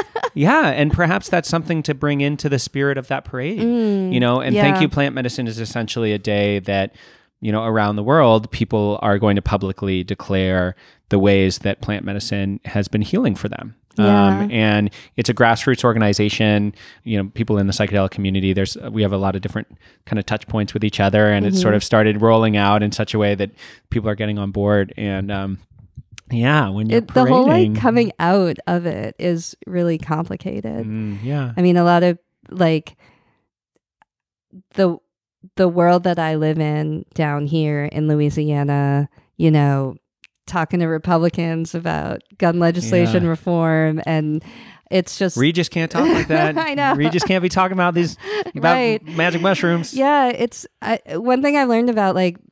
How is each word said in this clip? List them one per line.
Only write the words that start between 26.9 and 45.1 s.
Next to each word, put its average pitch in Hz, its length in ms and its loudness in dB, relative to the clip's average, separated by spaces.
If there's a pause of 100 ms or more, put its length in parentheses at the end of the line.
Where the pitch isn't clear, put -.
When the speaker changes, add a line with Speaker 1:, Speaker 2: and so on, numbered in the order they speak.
Speaker 1:
you're 226 80 4
Speaker 2:
It, 233 160 0
the 254 100 6
whole, 254 200 4
like, 302 80 4
Speaker 1:
parading 107 240 2
Speaker 2:
coming 233 420 2
out 175 480 2
of 175 180 -2
it - 340 -8
is 170 380 -4 (100)
really 175 300 -2
complicated. 160 880 -6
Speaker 1:
Mm, 107 400 -6
yeah. 131 320 -4
Speaker 2:
I 180 60 0
mean, 180 160 4
a 170 60 4
lot 175 180 4
of, 175 160 2 (320)
like, 160 480 -2 (1800)
the, 185 240 0 (580)
the 185 120 4
world 175 360 4
that 175 140 0
I 160 160 -2
live 156 240 0
in 151 460 -2 (100)
down 147 320 -2
here 151 400 0
in 151 220 -2
Louisiana, 143 1000 0 (280)
you 160 140 4
know, 139 460 2 (500)
talking 175 340 -2
to 170 60 0
Republicans 165 880 -2
about 165 480 -6 (160)
gun 170 200 2
legislation 175 640 2
Speaker 1:
Yeah. 165 80 0
Speaker 2:
reform, 160 760 0
and 156 360 -2 (480)
it's 185 280 -2